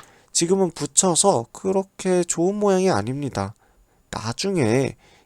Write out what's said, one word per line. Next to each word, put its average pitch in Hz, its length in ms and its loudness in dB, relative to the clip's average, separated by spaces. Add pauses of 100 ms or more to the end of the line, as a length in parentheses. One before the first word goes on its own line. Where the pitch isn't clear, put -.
(320)
지금은 180 400 0
붙여서 156 800 0
그렇게 190 720 -2
좋은 175 320 0
모양이 190 360 2
아닙니다. 113 640 -4 (560)
나중에 135 840 0 (300)